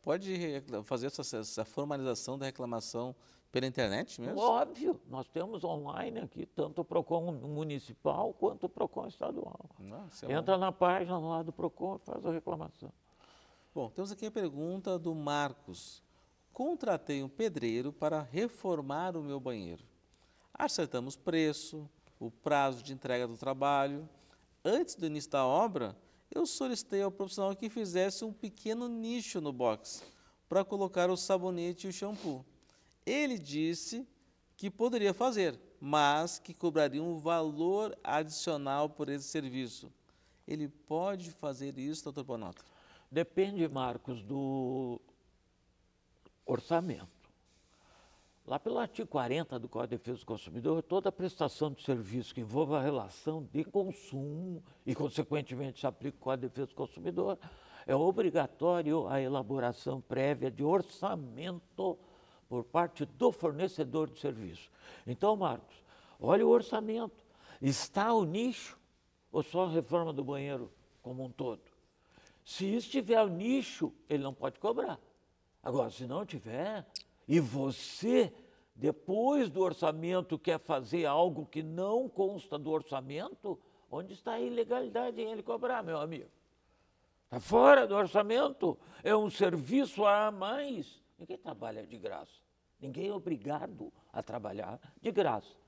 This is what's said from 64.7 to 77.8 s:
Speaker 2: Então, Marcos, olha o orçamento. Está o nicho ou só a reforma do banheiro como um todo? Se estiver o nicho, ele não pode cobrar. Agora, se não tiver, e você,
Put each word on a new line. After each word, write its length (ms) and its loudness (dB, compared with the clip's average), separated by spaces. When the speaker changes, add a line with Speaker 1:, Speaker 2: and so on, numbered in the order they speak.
Speaker 2:
Então, 300 2
Marcos, 480 -4
olha 280 6
o 20 8
orçamento. 760 2
Está 520 2
o 100 6
nicho 560 -2
ou 140 2
só 220 2
a 40 -2
reforma 440 2
do 100 -2
banheiro 480 -4
como 240 -8
um 40 -10
todo? 320 -4
Se 200 -4
estiver 560 2
o 60 6
nicho, 640 0
ele 160 2
não 100 -2
pode 240 -2
cobrar. 400 0
Agora, 280 2
se 180 -10
não 180 -4
tiver, 600 -6
e 140 6
você, 880 2